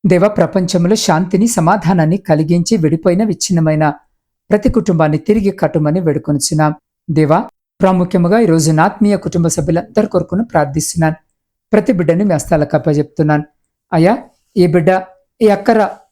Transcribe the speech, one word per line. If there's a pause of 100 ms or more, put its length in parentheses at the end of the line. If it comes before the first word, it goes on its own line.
దేవా,
ప్రపంచంలో
శాంతిని,
సమాధానాన్ని
కలిగించి
విడిపోయిన,
విచ్ఛిన్నమైన (680)
ప్రతి
కుటుంబాన్ని
తిరిగి
కట్టుమని
వేడుకొనుచున్నాం. (380)
దేవా, (400)
ప్రాముఖ్యముగా
ఈ
రోజున
ఆత్మీయ
కుటుంబ
సభ్యులందరి
కొరకును
ప్రార్థిస్తున్నాను. (560)
ప్రతి
బిడ్డని
మీ
హస్తాలకు
అప్పజెప్తున్నాను. (460)
అయ్యా, (420)
ఈ
బిడ్డ, (520)
ఈ
అక్కర (320)